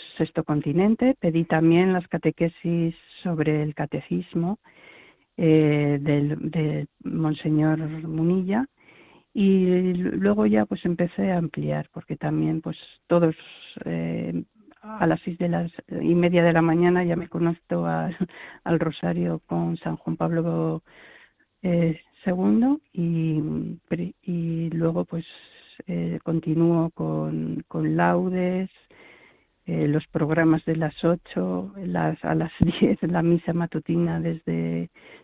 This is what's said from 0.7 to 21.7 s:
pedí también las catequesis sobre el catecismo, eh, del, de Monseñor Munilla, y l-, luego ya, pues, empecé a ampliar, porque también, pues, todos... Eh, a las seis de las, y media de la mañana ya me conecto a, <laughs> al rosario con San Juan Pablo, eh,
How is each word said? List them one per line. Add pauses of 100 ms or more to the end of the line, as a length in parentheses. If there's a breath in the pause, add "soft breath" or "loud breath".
pedí
también
las
catequesis (280)
sobre
el
catecismo, (800 soft breath)
eh,
del,
de (160)
Monseñor (280)
Munilla, (680 soft breath)
y
l-,
luego
ya,
pues,
empecé
a
ampliar,
porque
también,
pues, (300)
todos... (500)
Eh, (380)
a
las
seis
de
las, (180)
y
media
de
la
mañana
ya
me
conecto
a,
<laughs> (340 loud breath)
al
rosario
con
San
Juan
Pablo, (800 soft breath)
eh, (240)